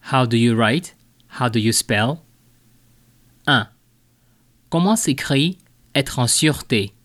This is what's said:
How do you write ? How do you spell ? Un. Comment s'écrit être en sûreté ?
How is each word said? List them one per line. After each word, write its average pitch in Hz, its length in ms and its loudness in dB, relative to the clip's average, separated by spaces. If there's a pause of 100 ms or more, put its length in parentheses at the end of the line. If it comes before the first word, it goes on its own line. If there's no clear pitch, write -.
(140)
How 131 120 2
do 117 120 0
you 117 180 4
write ? 117 400 0 (460)
How 127 80 0
do 113 100 0
you 110 140 0
spell ? 120 460 -2 (1300)
Un. 135 200 0 (1000)
Comment 180 260 2
s'écrit 160 640 -2 (360)
être 139 260 -2
en 123 80 2
sûreté ? 120 680 -2 (120)